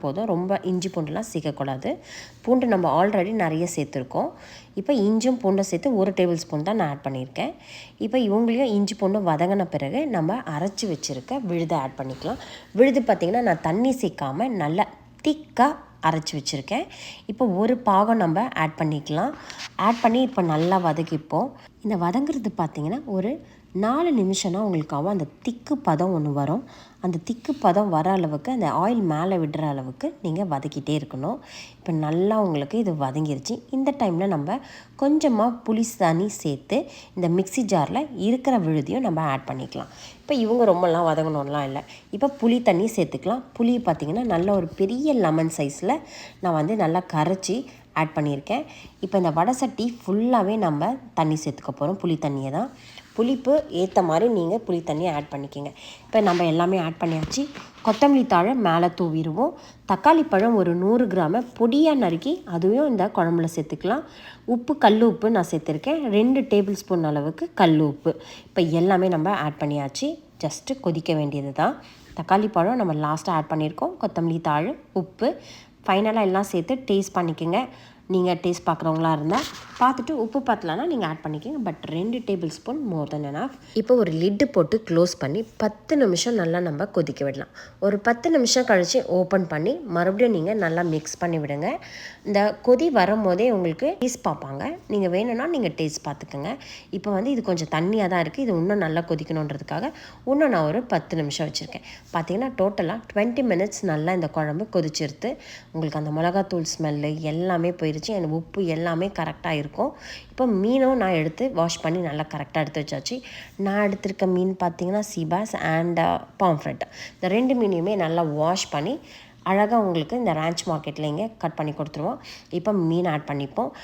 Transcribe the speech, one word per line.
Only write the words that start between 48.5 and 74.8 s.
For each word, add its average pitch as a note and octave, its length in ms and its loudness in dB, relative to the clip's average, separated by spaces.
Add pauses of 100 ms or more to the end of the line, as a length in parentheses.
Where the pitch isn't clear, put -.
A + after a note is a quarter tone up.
இப்போ G3 160 -4
இந்த F3 140 2
வடை F3 220 2
சட்டி B3+ 320 -2 (140)
ஃபுல்லாவே G#3+ 580 2
நம்ம D#3+ 260 0 (300)
தண்ணி D#3 300 2
சேர்த்துக்க - 300 -6
போறோம். F3 280 -4
புளி E3 160 0
தண்ணியை C#3 340 -4
தான். G#3 180 -4 (440)
புளிப்பு B3 400 0 (220)
ஏத்த F#3 320 2
மாதிரி E3+ 280 4
நீங்க F3 200 0 (100)
புளி F3+ 120 -2 (120)
தண்ணியை E3 240 -2
ஆட் D3 180 -6
பண்ணிக்கங்க. C#3 380 -10 (320)
இப்போ - 200 2
நம்ம F3 240 4
எல்லாமே E3+ 340 2
ஆட் E3 220 -4
பண்ணியாச்சு. E3 400 -2 (420)
கொத்தமல்லி C4 420 6
தாழை G3 280 4 (120)
மேலே E3+ 300 4
தூவிடுவோம். E3 560 0 (360)
தக்காளி D4+ 440 6
பழம் A3 240 4
ஒரு F3 200 4
நூறு G#3+ 320 4
கிராம F#3 340 2 (140)
பொடியா C#4+ 400 4
நறுக்கி G3+ 380 0 (140)
அதுவும் G3+ 440 2
இந்த F#3+ 140 6 (100)
குழம்புல E3+ 400 2
சேர்த்துக்கலாம். F3 480 -2 (440)
உப்பு, A#3+ 300 0
கல் A3 320 6
உப்பு G#3+ 260 0
நான் F3 160 2
சேர்த்துருக்கேன். D#3+ 480 -2 (180)
ரெண்டு B3+ 240 4 (100)
டேபிள் G3+ 300 2
ஸ்பூன் E3 280 0
அளவுக்கு D3+ 460 -2
கல் E3 220 8 (120)
உப்பு. D#3 240 -2 (320)
இப்போ - 180 0 (180)
எல்லாமே F#3 280 4
நம்ம F3 260 2 (100)
ஆட் D3 160 -4
பண்ணியாச்சு. D3 480 -2 (320)
just - 380 -6
கொதிக்க E3 340 -2
வேண்டியது C#3+ 480 -2
தான். A3+ 140 2 (420)
தக்காளி G3 400 2
பழம் A3 240 2
நம்ம E3 140 0 (100)
லாஸ்ட்டாக D#3+ 340 0
ஆட் D3+ 140 -4
பண்ணியிருக்கோம். D#3 460 -2
கொத்தமல்லி E3 420 -2
தாழை, D#3+ 320 0 (220)